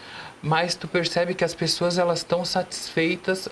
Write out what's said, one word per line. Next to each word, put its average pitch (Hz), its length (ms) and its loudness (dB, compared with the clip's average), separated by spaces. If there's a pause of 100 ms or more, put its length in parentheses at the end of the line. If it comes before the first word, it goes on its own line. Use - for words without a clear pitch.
(420)
mas 165 320 2
tu - 140 -6
percebe 175 480 0
que - 80 0
as 165 100 2
pessoas, 175 460 0
elas 170 200 2
estão 175 240 0
satisfeitas 180 1080 -2